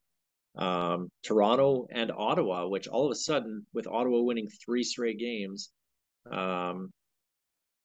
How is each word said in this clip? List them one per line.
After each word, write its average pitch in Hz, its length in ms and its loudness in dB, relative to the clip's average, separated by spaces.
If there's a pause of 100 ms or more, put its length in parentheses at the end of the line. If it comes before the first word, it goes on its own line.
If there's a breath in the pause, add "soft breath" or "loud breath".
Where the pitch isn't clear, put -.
(560)
Um, 87 540 0 (140)
Toronto 123 640 4
and 117 260 -2
Ottawa, 107 520 0
which 95 180 -2
all 127 200 2
of 139 40 0
a 120 60 -2
sudden, 113 580 -4
with 110 140 -4
Ottawa 120 320 2
winning 117 280 0 (160)
three 120 200 0
straight 117 340 -2
games, 104 520 -6 (600)
um, 92 640 -4 (920)